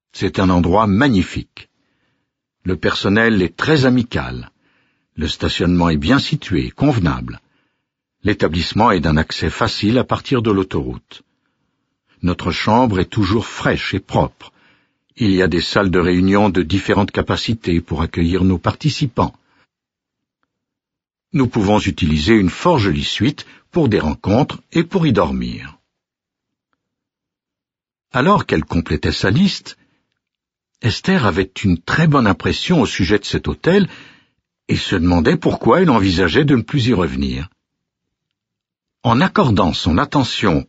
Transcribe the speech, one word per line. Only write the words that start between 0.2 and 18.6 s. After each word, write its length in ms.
un 100
endroit 380
magnifique. 840
Le 120
personnel 680
est 140
très 280
amical. 680
Le 140
stationnement 600
est 80
bien 100
situé, 520
convenable. 720
L'établissement 720
est 80
d'un 160
accès 340
facile 480
à 60
partir 380
de 80
l'autoroute. 720
Notre 300
chambre 480
est 100
toujours 360
fraîche 480
et 60
propre. 520
Il 160
y 100
a 60
des 120
salles 300
de 80
réunion 500
de 140
différentes 480
capacités 680
pour 200
accueillir 440
nos 140
participants. 760